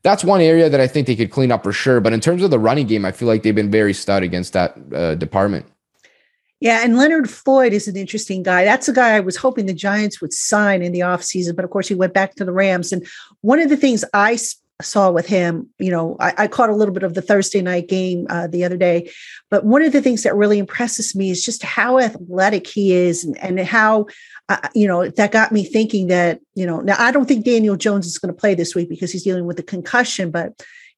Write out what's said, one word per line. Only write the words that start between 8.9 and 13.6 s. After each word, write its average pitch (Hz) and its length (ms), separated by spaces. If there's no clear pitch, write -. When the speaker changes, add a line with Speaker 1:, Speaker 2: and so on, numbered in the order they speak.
Speaker 2:
guy 233 240
I 208 40
was 185 160
hoping 254 300
the 185 80
Giants 202 480
would 156 100
sign 202 480
in 175 120
the 175 80
offseason, 180 560
but 180 80
of 170 60
course 196 180
he 208 60
went 180 200
back 190 220
to 202 80
the 180 80
Rams. 185 400
And 180 140
one 247 180
of 330 100